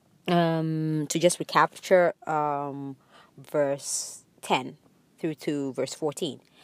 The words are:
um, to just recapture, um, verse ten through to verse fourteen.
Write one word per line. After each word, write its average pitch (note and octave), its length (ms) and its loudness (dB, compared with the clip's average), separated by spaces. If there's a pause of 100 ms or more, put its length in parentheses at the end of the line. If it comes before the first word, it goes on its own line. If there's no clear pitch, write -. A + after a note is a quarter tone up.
(280)
um, D#3+ 800 2
to E3 100 -2
just F3 200 4
recapture, E3+ 760 4 (120)
um, C#3+ 720 -4 (420)
verse - 840 -4 (180)
ten D3 360 -2 (420)
through D#3+ 160 -4
to C#3+ 380 -4
verse C3+ 200 -6
fourteen. D3+ 460 -6 (240)